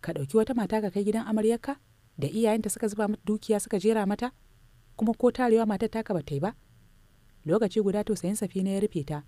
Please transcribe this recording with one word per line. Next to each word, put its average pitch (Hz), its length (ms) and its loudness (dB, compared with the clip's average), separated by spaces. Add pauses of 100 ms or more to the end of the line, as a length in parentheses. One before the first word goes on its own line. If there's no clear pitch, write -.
Ka 165 80 -6
ɗauki 143 240 -2
wata 220 180 2
mata 220 300 0
ka 196 80 -2
kai 202 160 -2
gidan 220 160 -2
amaryarka, 226 560 0 (400)
da - 80 -2
iyayenta 220 400 0
suka - 200 -6
zuba 208 200 -2
mata 208 160 -4
dukiya 214 400 0
suka - 160 -2
jera 214 260 2
mata, 208 240 -2 (680)
kuma 226 200 0
ko 240 160 4
tarewa 226 340 4
matar 214 220 0
taka 220 260 -4
ba 170 80 2
ta 147 140 -8
yi 135 80 -2
ba, 214 80 -2 (920)
Lokaci 208 360 2
guda 202 220 2
tausayin 202 320 -2
Safina 190 340 -2
ya 196 100 0
rufe 196 240 -2
ta. 147 240 -6